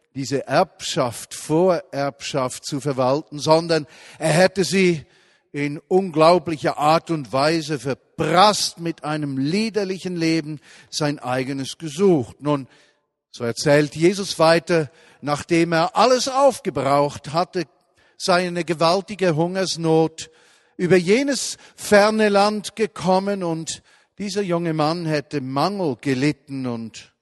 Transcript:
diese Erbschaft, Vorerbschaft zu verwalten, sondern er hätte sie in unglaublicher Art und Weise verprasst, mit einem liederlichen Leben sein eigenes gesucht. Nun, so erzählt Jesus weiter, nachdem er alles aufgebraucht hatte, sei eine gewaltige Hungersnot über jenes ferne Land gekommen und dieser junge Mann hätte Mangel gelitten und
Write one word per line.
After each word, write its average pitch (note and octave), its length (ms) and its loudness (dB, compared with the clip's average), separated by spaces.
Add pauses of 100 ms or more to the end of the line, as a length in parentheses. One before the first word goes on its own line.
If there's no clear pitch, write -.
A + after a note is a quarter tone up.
(140)
diese C3 320 -6
Erbschaft, C#3 880 -4
Vorerbschaft C#3+ 1300 -2
zu D3 140 -8
verwalten, C3+ 640 -2
sondern D#3+ 480 2 (320)
er D#3 80 -2
hätte F#3 340 4
sie E3+ 420 2 (460)
in D3 280 -6
unglaublicher E3 1000 2
Art D#3 320 2
und C#3 220 -6
Weise D3+ 480 0
verprasst, E3 960 0
mit E3 240 -8
einem D3 340 -6
liederlichen F#3 800 -2
Leben D#3+ 460 -2 (300)
sein D3 280 -4
eigenes C3 580 -6
gesucht. D#3+ 640 0
Nun, C#3+ 280 -2 (640)
so - 100 -12
erzählt C#3+ 540 2
Jesus F#3 420 0
weiter, E3 540 2 (300)
nachdem E3 500 0
er E3 240 0
alles A#3+ 320 2
aufgebraucht D3 1040 0
hatte, F3 320 -2 (520)
sei F3+ 300 0
eine F3 180 -4
gewaltige E3+ 680 0
Hungersnot D#3+ 960 -2 (460)
über F3+ 200 2
jenes A3+ 600 0 (180)
ferne G#3+ 540 4
Land G3+ 480 0
gekommen G3 680 -2
und E3 400 -6 (360)
dieser G3+ 240 -6
junge E3+ 320 -2
Mann D#3+ 300 -2
hätte D3+ 360 -4
Mangel C#3+ 600 -2
gelitten C3+ 680 -2
und A2+ 400 -12 (140)